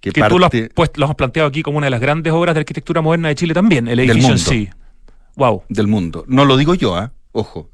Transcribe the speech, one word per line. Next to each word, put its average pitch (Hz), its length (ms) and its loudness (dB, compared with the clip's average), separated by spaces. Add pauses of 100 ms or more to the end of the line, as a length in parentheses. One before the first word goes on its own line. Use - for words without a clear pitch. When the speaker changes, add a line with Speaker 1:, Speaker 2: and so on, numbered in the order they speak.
Speaker 1:
que 95 120 -6
Speaker 2:
Que - 160 0
tú 180 100 4
lo 180 80 4
has 151 60 0
Speaker 1:
parte 113 220 -2
Speaker 2:
puesto, 156 260 -2
lo 139 80 2
has 151 60 -4
planteado 147 340 -2
aquí 147 140 -6
como 147 160 -6
una 143 80 -2
de 135 40 -2
las 117 100 -2
grandes 151 320 -2
obras 170 220 0
de 156 60 -2
arquitectura 160 400 -6
moderna 160 280 0
de 151 60 -2
Chile 160 200 -2
también, 170 340 2
el 120 100 0
Speaker 1:
Del 127 120 2
Speaker 2:
edificio 117 240 4
en 90 40 2
Speaker 1:
mundo. - 120 -2
Speaker 2:
sí. 107 180 -2 (680)
Wow. 117 340 0
Speaker 1:
Del 104 160 0
mundo. 85 420 -2
No 131 160 4
lo 135 140 4
digo 156 160 2
yo, 107 220 -2
¿ah? 107 160 -6 (200)
Ojo, - 420 -8